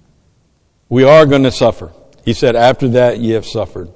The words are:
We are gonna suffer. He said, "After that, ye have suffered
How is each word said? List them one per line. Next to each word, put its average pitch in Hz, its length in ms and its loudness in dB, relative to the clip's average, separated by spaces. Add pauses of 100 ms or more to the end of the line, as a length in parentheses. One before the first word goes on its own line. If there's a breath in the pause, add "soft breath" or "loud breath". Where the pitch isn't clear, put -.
(920)
We 127 140 0
are 156 200 6
gonna 135 260 0
suffer. 107 400 -4 (320)
He 113 120 -4
said, 123 200 -2
"After 127 340 0
that, 120 300 0
ye 113 120 -4
have 110 160 -4
suffered 92 500 -12